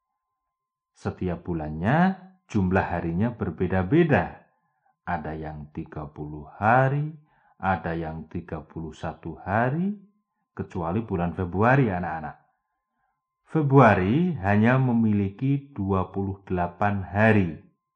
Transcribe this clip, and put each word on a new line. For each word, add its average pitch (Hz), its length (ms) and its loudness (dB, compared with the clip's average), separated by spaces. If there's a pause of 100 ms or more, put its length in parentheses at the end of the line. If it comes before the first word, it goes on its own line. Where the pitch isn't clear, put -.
(960)
Setiap 90 480 -6
bulannya 90 720 0 (320)
jumlah 92 400 2
harinya 87 480 -2
berbeda-beda. 95 1120 0 (560)
Ada - 320 -8
yang 76 400 -12
tiga 76 320 -12
puluh 76 480 -14
hari, 135 560 2 (440)
ada - 400 -4
yang 80 320 -10
tiga 85 320 -10
puluh 80 320 -14
satu 80 480 -12
hari, 135 560 -2 (560)
kecuali 92 480 -4
bulan 87 320 -4
Februari, 104 560 2
anak-anak. 98 480 -8 (1120)
Februari 135 960 4
hanya 107 320 4
memiliki 117 960 0
dua 95 400 -2
puluh 98 320 -6
delapan 92 560 -2
hari. 95 560 2 (380)